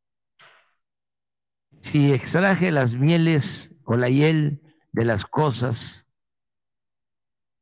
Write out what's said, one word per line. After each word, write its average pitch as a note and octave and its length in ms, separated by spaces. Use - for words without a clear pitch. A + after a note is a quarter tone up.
Si C#3+ 320
extraje F3+ 580
las C3 240
mieles D#3+ 800
o A2+ 120
la B2 140
hiel D3 500
de A2+ 140
las G#2+ 180
cosas, B2+ 840